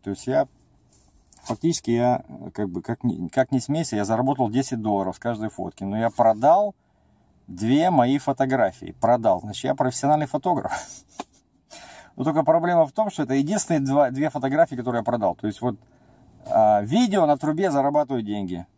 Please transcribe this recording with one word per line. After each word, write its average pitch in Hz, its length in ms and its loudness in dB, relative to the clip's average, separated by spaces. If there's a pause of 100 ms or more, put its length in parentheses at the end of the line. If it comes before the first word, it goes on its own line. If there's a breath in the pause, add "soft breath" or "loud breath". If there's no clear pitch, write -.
То 101 80 -8
есть - 160 -8
я 127 220 0 (960)
фактически, 139 480 -2
я, 120 320 2 (280)
как 101 160 -4
бы, 87 140 -8
как - 220 -6
ни, 85 240 -2
как - 240 0
ни 131 80 0
смейся, 147 340 -4
я 104 100 0
заработал 123 460 0
десять 123 320 -2
долларов 98 320 -2
с - 60 -16
каждой 110 300 -6
фотки. 92 340 -10
Но 101 120 -4
я 113 140 0
продал 147 640 2 (720)
две 127 440 2
мои 135 280 2
фотографии. 120 840 -2
Продал. 110 400 2
Значит, 107 220 -10
я 139 140 -2
профессиональный 143 500 0
фотограф. - 460 -2 (720 loud breath)
<laughs> - 720 -20
Но 131 80 -6
только 156 180 2
проблема 170 440 4
в 139 60 -12
том, 214 200 0
что 160 100 -6
это 131 120 -2
единственные 156 440 0
два, 139 320 2
две 139 200 -2
фотографии, 143 440 0
которые 120 260 -4
я 107 40 -6
продал. 110 320 -2
То - 100 -8
есть 104 140 -6
вот, 120 180 -4 (680 soft breath)
а, 107 360 4
видео 190 440 2
на 147 100 4
трубе 156 340 -2
зарабатывают 139 560 0
деньги. 92 400 -6 (120)